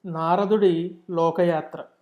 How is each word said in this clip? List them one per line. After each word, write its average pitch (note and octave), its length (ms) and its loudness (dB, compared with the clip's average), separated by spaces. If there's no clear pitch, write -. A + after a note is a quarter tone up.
నారదుడి F3+ 880 0
లోకయాత్ర. E3 720 0